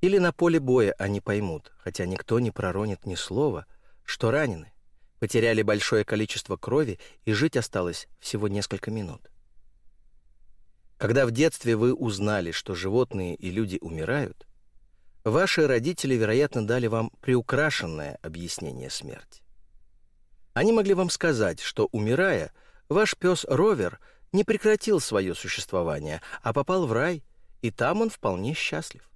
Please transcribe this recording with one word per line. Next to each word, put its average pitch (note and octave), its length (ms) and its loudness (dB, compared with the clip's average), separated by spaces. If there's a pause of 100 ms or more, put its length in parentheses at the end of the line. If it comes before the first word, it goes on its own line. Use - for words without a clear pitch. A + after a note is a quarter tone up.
Или F#3+ 160 4
на F3 140 4
поле E3+ 280 4
боя B2+ 380 4
они G2+ 240 -2
поймут, G2+ 560 -4
хотя F#2 280 -6
никто F#2+ 340 -2
не A#2+ 120 0
проронит G2 540 -4
ни F#2 100 -6
слова, G#2+ 500 -2 (400)
что - 260 -2
ранены, A#2+ 400 -2 (480)
потеряли A2+ 420 2
большое G#2 440 2
количество G#2+ 520 -4
крови B2 420 -2 (260)
и A2 80 2
жить C3+ 240 2
осталось F#2 500 -4 (120)
всего G#2 280 -4
несколько G2+ 440 -4
минут. G#2 380 -10 (1700)
Когда C3 280 2
в A#2 60 0
детстве A#2 440 2
вы A#2+ 180 4
узнали, G2+ 580 0
что - 240 -6
животные F#2+ 600 -2
и F#2 160 -8
люди F#2+ 300 -2
умирают, E2 680 -4 (760)
ваши D#3 440 2
родители, C3+ 480 2
вероятно, A#2 500 2
дали A#2+ 220 0
вам A2+ 240 0 (100)
приукрашенное A#2+ 1000 0
объяснение D2+ 680 -8
смерти. - 540 -14 (1080)
Они F#3+ 200 2
могли G3 200 4
вам F3+ 160 0
сказать, A2 520 0
что, - 300 -2
умирая, A#2 600 0 (380)
ваш G3+ 260 2
пес F3+ 300 2
Ровер C#3+ 540 2 (320)
не G3+ 120 4
прекратил G#3+ 560 2
свое F#2+ 360 0
существование, D#2+ 840 -4 (220)
а A2+ 100 -2
попал F3 320 0
в A#2+ 60 -2
рай, D3+ 320 0 (380)
и A#2 100 -2
там D#3+ 300 0
он A3+ 80 0
вполне G2+ 440 -4
счастлив. - 640 -8